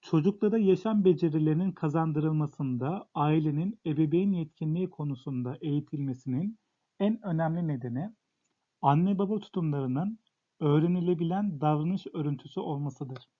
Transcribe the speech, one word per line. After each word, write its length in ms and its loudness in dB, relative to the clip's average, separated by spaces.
Çocuklara 560 2
yaşam 480 4
becerilerinin 680 2
kazandırılmasında 1400 -2
ailenin 720 0
ebeveyn 460 2
yetkinliği 580 -2
konusunda 720 -6
eğitilmesinin 1000 -4
en 260 0
önemli 420 -2
nedeni 480 -4
anne 360 4
baba 220 0
tutumlarının 800 -2
öğrenilebilen 1000 2
davranış 520 0
örüntüsü 460 -4
olmasıdır. 680 -8